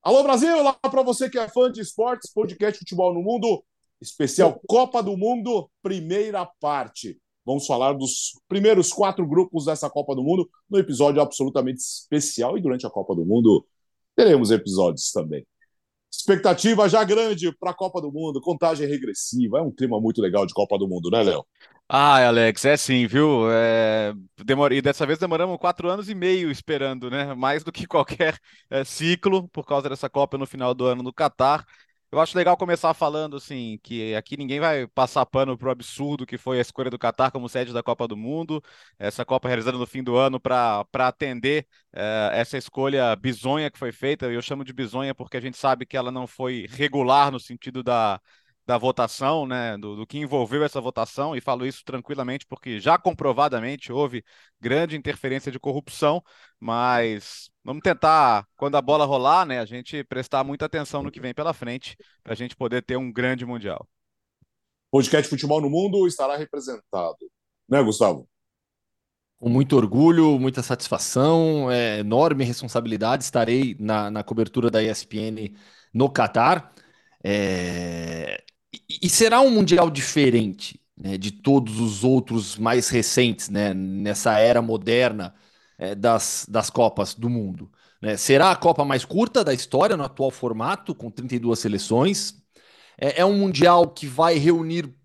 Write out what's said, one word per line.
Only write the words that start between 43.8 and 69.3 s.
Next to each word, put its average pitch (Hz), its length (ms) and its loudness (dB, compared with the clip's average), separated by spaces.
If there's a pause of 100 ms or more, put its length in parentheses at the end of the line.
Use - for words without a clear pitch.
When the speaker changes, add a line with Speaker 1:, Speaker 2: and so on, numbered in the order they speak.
Speaker 2:
feita. 135 380 -4
E 117 40 -6
eu 120 80 -6
chamo 139 200 -10
de 131 120 -16
bizonha 127 400 -8
porque - 240 -12
a - 20 -8
gente 123 160 -12
sabe 131 300 -2
que - 100 -10
ela 123 140 -6
não 127 160 -10
foi 127 440 -8
regular 139 600 2
no 131 80 -8
sentido 123 440 -12
da, 113 360 0 (480)
da 123 120 0
votação, 135 680 -2
né, 120 300 -6
do, 104 200 -12
do 107 100 -12
que 147 120 -14
envolveu 139 460 -2
essa 143 160 -4
votação, 127 560 -6
e 123 60 -6
falo 127 240 -4
isso 131 180 -10
tranquilamente 131 600 -8
porque 120 340 -12
já 147 160 4
comprovadamente 135 960 -2
houve 123 300 -4 (380)
grande 151 360 -2
interferência 135 540 -6
de 127 80 -12
corrupção, 147 640 -2 (380)
mas 117 880 -2 (160)
vamos 143 180 -10
tentar, 151 640 4 (140)
quando 143 180 -2
a 135 60 2
bola 143 240 2
rolar, 139 400 4
né, 131 120 -6
a 117 60 -4
gente 123 400 -12
prestar 131 400 -4
muita 139 220 -8
atenção 147 360 -6
no 143 80 -8
que - 100 -20
vem 123 120 -10
pela 151 220 -4
frente, 123 420 -12 (260)
pra 113 120 -8
gente 120 200 -12
poder 120 280 -4
ter 127 160 -6
um 131 120 -8
grande 123 360 -4
Mundial. 107 420 -10 (1000)
Speaker 1:
Podcast 143 400 2
Futebol 147 320 -2
no 143 80 -2
Mundo 185 360 2
estará 143 300 -2
representado, 123 800 -8 (500)
né, 139 160 2
Gustavo? 107 460 0 (1080)